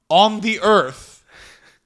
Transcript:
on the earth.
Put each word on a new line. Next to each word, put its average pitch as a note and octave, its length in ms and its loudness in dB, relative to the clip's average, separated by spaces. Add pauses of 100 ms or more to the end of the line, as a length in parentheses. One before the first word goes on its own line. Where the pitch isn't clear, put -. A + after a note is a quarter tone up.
on G#3 320 2
the G#3+ 200 -6
earth. F3 640 -2 (600)